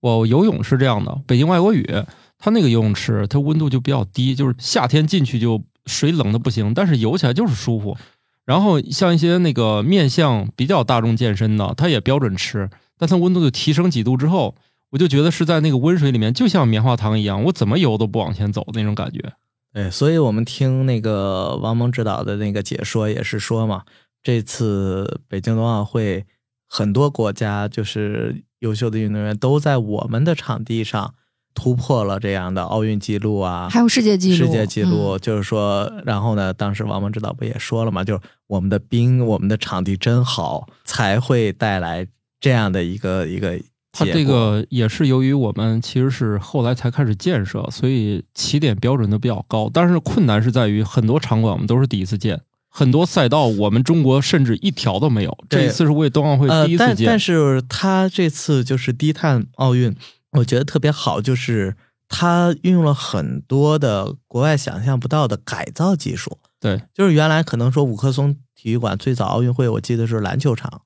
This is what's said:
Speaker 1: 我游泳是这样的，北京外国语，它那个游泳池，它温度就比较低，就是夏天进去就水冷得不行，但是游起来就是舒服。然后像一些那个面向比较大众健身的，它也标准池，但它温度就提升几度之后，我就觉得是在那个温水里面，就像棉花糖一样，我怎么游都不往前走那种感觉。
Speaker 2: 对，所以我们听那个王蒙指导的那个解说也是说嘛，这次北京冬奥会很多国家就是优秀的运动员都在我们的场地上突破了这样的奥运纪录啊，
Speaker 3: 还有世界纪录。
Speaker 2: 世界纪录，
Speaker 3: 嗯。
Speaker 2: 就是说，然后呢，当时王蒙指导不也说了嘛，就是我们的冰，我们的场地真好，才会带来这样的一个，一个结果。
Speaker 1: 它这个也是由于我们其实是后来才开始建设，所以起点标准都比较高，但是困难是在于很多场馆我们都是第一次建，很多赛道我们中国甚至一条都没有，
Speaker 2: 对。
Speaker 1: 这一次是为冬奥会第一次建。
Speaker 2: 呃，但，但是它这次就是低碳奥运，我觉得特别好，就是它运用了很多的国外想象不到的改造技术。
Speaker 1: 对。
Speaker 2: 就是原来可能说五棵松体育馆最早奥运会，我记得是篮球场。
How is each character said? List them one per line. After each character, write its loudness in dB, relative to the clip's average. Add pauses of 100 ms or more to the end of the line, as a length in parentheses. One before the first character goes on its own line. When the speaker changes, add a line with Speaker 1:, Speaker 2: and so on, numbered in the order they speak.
Speaker 1:
我 2
游 4
泳 0
是 0
这 2
样 0
的， -6
北 2
京 4
外 2
国 4
语， 0 (500)
它 -2
那 2
个 4
游 4
泳 2
池， -2
它 0
温 0
度 0
就 0
比 -4
较 0
低， -2
就 0
是 0
夏 -2
天 2
进 2
去 -2
就 0 (280)
水 0
冷 0
得 0
不 -2
行， 0
但 0
是 2
游 0
起 0
来 2
就 0
是 0
舒 -2
服。 -6 (480)
然 2
后 4
像 0
一 2
些 2
那 2
个 0
面 2
向 0
比 -2
较 2
大 2
众 2
健 0
身 0
的， -2
它 0
也 2
标 0
准 -2
池， -6 (300)
但 -2
它 2
温 2
度 2
就 4
提 -2
升 2
几 -2
度 0
之 0
后， 0 (380)
我 -4
就 4
觉 4
得 2
是 -2
在 2
那 2
个 2
温 2
水 2
里 2
面， 2
就 2
像 4
棉 2
花 2
糖 0
一 0
样， -2
我 2
怎 0
么 2
游 2
都 0
不 -4
往 -2
前 -2
走 -4 (100)
那 -4
种 -2
感 -6
觉。 -12 (400)
Speaker 2:
对， -4
所 0
以 2
我 2
们 0
听 0
那 0
个 -2
王 -2
蒙 0
指 -4
导 -4
的 -4
那 -4
个 -4
解 -6
说 -2
也 -4
是 -6
说 -2
嘛， -4 (400)
这 0
次 -4
北 -8
京 -2
冬 0
奥 0
会 -4 (440)
很 -2
多 2
国 -2
家 -4
就 -6
是 -6 (160)
优 -4
秀 -2
的 -4
运 -2
动 -4
员 -4
都 2
在 0
我 -4
们 0
的 2
场 -6
地 -4
上 -6 (400)
突 -2
破 0
了 -2
这 -4
样 -4
的 -2
奥 -2
运 -2
纪 -4
录 -2
啊， -4
Speaker 3:
还 0
有 4
世 2
界 4
纪 2
录。 4
Speaker 2:
世 2
界 0
纪 -4
录， 0
Speaker 3:
嗯。 -4
Speaker 2:
就 -2
是 -2
说， -2 (140)
然 -2
后 0
呢， -2
当 -4
时 -6
王 -4
蒙 -4
指 -6
导 -6
不 -10
也 -6
说 -4
了 -2
嘛， -4
就 0
是 -4 (260)
我 -2
们 -2
的 0
冰， 2
我 0
们 -2
的 2
场 -4
地 -2
真 2
好， -4 (180)
才 0
会 2
带 -2
来 -6 (320)
这 2
样 2
的 0
一 -4
个， -2
一 -6
个 -4
结 -8
果。 -18 (220)
Speaker 1:
它 -2
这 2
个 2
也 0
是 0
由 4
于 2
我 0
们 -2
其 -2
实 2
是 -2
后 -2
来 2
才 -2
开 0
始 0
建 -2
设， -6
所 -2
以 0
起 -2
点 2
标 0
准 2
都 2
比 -2
较 -4
高， -2
但 4
是 4
困 0
难 4
是 2
在 2
于 2
很 0
多 2
场 0
馆 2
我 -4
们 -4
都 2
是 4
第 -2
一 -2
次 -4
建， -2 (260)
很 2
多 4
赛 2
道 4
我 2
们 2
中 2
国 4
甚 2
至 2
一 0
条 -2
都 2
没 2
有， -6 (100)
Speaker 2:
对。 2
Speaker 1:
这 4
一 2
次 2
是 4
为 2
冬 2
奥 2
会 4 (180)
第 2
一 2
次 4
建。 6
Speaker 2:
呃， 2
但， 2
但 4
是 2
它 0
这 0
次 0
就 -2
是 -2
低 0
碳 0 (100)
奥 2
运， 2 (360)
我 4
觉 0
得 -2
特 -2
别 2
好， -2
就 0
是 -2 (320)
它 2 (100)
运 4
用 4
了 4
很 -4
多 2
的 -2 (140)
国 -4
外 2
想 -6
象 0
不 -6
到 2
的 -2
改 -10
造 2
技 -6
术。 -10 (220)
Speaker 1:
对。 -2 (120)
Speaker 2:
就 2
是 4
原 4
来 2
可 -4
能 2
说 2
五 -2
棵 0
松 0 (180)
体 -8
育 0
馆 -2
最 -2
早 -2
奥 0
运 0
会， 0
我 -2
记 -4
得 0
是 -2
篮 -2
球 0
场。 -8